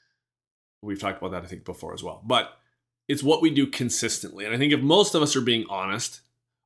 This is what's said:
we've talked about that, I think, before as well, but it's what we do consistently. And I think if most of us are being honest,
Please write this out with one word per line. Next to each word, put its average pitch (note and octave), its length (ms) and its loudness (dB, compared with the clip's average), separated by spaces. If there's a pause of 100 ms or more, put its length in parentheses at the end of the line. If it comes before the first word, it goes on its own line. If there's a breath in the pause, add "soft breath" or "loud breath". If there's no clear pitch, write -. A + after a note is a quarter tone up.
(800)
we've G2+ 200 -8
talked G2 180 -6
about F#2 140 -6
that, F2 100 -8
I F2 40 -16
think, F2 180 -14
before E2+ 280 -12
as E2+ 120 -12
well, E2+ 200 -14
but A#2 320 0 (520)
it's C#3+ 140 -2
what D3+ 200 2
we D#3+ 80 6
do C#3 160 4
consistently. A#2 800 -4
And A2+ 100 -2
I A#2+ 40 0
think D3 140 2
if C3 80 4
most F3+ 340 6
of D#3+ 80 4
us - 140 2
are C3 40 2
being A#2 280 2
honest, G2 520 -4 (460)